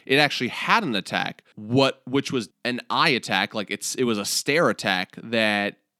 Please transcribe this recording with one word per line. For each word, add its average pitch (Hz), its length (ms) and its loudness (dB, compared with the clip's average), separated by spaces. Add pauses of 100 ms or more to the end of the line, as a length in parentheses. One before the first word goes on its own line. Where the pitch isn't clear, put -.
it 135 120 4
actually 135 320 2
had 208 340 0
an 135 120 -2
attack, 95 480 -4 (120)
what, 123 520 2
which 135 240 -2
was 120 180 -2 (160)
an 123 160 -4 (100)
eye 147 180 4
attack, 104 460 0
like, 104 160 -6
it's, - 240 -8
it 131 80 0
was 113 160 0
a 98 60 -4
stare 147 440 0
attack 95 540 -2
that 107 540 0 (220)